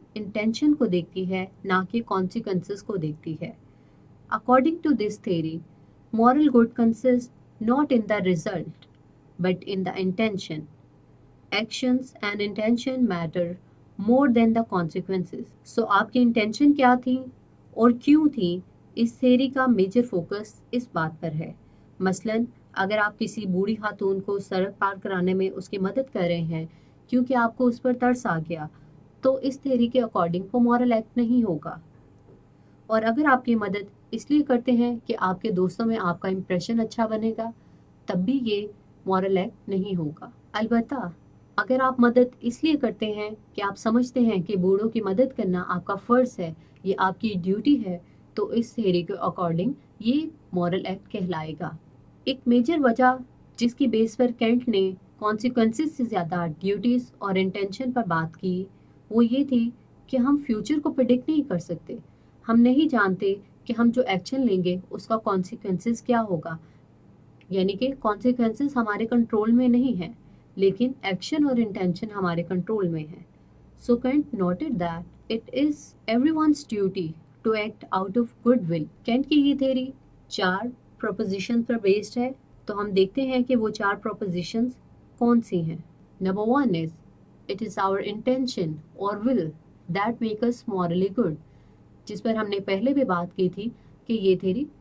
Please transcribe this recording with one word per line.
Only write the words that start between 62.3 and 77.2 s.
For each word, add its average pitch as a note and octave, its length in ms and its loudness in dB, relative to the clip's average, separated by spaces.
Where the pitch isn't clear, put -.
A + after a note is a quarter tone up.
हम A3+ 140 4
नहीं B3+ 280 6
जानते G3 460 2
कि B3 60 -2
हम A#3 180 4
जो B3 180 2
action F#3+ 340 -2
लेंगे F#3 360 2
उसका - 260 -4
consequences G3+ 880 -4
क्या A#3+ 140 2
होगा, E3+ 380 -4
यानी F#3+ 220 0
कि B3 180 -2
consequences B3 840 0
हमारे G#3+ 280 -2
control A3+ 460 2
में B3 180 6
नहीं A#3+ 260 4
है, E3+ 180 -6
लेकिन G3 360 2
action D4 400 0
और B3+ 140 2
intention G3 500 -2
हमारे F3+ 340 -2
control F#3 460 -2
में D#3 160 -4
है। D#3 200 -18
So A#3+ 200 2
Kant C#4+ 300 0
noted F#3+ 460 -2
that E3+ 240 -4
it A3+ 200 -6
is D4 180 -2
everyone's D4+ 580 2
duty F#3+ 480 -4